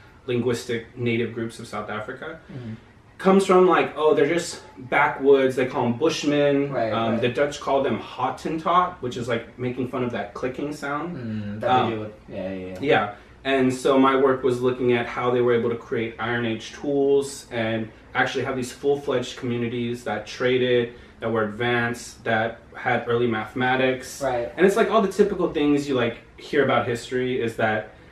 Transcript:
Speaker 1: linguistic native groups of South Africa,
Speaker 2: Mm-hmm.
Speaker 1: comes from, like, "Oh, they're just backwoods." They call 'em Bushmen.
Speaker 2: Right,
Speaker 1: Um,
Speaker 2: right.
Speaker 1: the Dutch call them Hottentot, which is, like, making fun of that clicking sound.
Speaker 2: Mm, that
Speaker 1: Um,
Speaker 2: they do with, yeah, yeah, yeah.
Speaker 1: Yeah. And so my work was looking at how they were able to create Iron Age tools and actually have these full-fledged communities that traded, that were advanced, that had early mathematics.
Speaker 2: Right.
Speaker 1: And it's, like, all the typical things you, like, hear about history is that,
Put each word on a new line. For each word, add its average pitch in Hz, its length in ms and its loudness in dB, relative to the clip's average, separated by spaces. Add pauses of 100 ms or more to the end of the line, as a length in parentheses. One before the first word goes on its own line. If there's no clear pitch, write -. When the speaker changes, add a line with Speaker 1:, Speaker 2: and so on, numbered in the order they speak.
(260)
Speaker 1:
linguistic 120 720 -2
native 117 340 -2
groups 113 260 -8
of 113 80 -14
South 104 220 -10
Africa, 131 500 -10 (140)
Speaker 2:
Mm-hmm. 120 220 -10 (420)
Speaker 1:
comes 190 300 4
from, 180 200 6
like, 143 300 2
"Oh, 151 160 4
they're 143 160 4
just - 320 -2 (160)
backwoods." 131 800 4
They 127 80 2
call 120 220 -2
'em 117 80 0
Bushmen. 143 760 2
Speaker 2:
Right, 113 220 -2
Speaker 1:
Um, 113 200 0
Speaker 2:
right. 110 100 0
Speaker 1:
the 120 80 2
Dutch - 280 -2
call 135 240 0
them 120 160 0
Hottentot, 160 1040 -2
which 123 160 -8
is, 117 100 -6
like, - 320 -4
making 123 300 -4
fun 127 160 -4
of 113 80 -4
that 104 220 -6
clicking 143 400 -6
sound. 147 420 -6
Speaker 2:
Mm, 107 440 -8
that 120 100 0
Speaker 1:
Um, 123 180 4
Speaker 2:
they 113 80 -2
do 107 60 -6
with, 104 100 -10 (160)
yeah, 95 240 -8
yeah, 92 140 -10
yeah. 92 160 -12
Speaker 1:
Yeah. - 280 4 (340)
And 131 280 2
so 135 260 2
my 135 180 6
work 131 260 4
was 123 180 0
looking 123 320 2
at 117 140 2
how 127 240 -2
they 123 100 2
were 120 140 4
able 117 160 2
to 117 60 -2
create 113 420 -6
Iron 120 260 -2
Age 113 300 -6
tools 139 760 0
and 113 360 -2 (260)
actually 131 300 -2
have 127 120 -4
these 123 160 -6
full-fledged 143 680 -2
communities 120 680 -4
that 107 220 -6
traded, 123 680 2 (260)
that 117 100 -4
were 113 140 2
advanced, 120 800 -4
that 113 340 0 (160)
had 117 340 0
early 120 200 2
mathematics. 127 920 0
Speaker 2:
Right. 127 360 -2
Speaker 1:
And 170 100 6
it's, 196 100 4
like, 214 140 2
all 214 100 4
the 190 120 0
typical 175 400 0
things 143 360 2
you, 135 60 0
like, 117 220 0 (200)
hear - 280 0
about - 240 2
history 127 520 -2
is 113 160 -2
that, 110 340 0 (220)